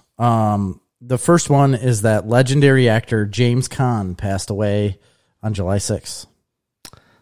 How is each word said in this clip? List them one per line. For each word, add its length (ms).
Um, 640
the 160
first 320
one 260
is 280
that 240
legendary 600
actor 380
James 420
Caan 480
passed 340
away 500
on 100
July 260
sixth. 480